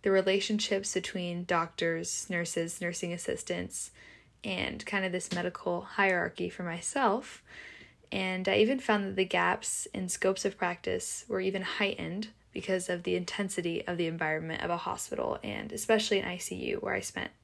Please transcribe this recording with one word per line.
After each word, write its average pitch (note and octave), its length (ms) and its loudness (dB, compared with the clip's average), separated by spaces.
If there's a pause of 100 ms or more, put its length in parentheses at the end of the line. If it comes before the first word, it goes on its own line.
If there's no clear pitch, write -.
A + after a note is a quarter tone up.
the G3 100 4
relationships G3 840 2
between F3 500 -2
doctors, E3 840 0
nurses, E3+ 520 -2
nursing F3 320 -2
assistants, - 760 -4 (540)
and - 420 -4
kind F#3+ 200 0
of F3+ 80 0
this F3+ 180 -4
medical F3 480 -2
hierarchy F3+ 720 2
for - 140 -8
myself. G#3 800 0 (720)
And F#3 380 0
I G3 80 6
even B3+ 240 6
found G#3 240 4
that G3 100 -4
the F#3+ 80 4
gaps F3+ 720 2
in F#3 160 -2
scopes F#3+ 340 2
of G3 140 0
practice F3+ 720 -2
were F#3+ 100 0
even F#3+ 220 0
heightened G3 680 -2 (240)
because F#3+ 380 -2
of F3 140 -2
the F3+ 120 2
intensity F3+ 720 -2
of F3 80 -2
the E3+ 120 2
environment D#3+ 540 -2
of F3+ 80 -2
a F3 60 2
hospital, - 680 -2
and - 300 -6
especially G#3+ 480 4
in - 60 -2
I F3+ 120 -4
C - 180 -6
U, - 260 -2
where - 140 -2
I G3 40 0
spent - 320 -6 (120)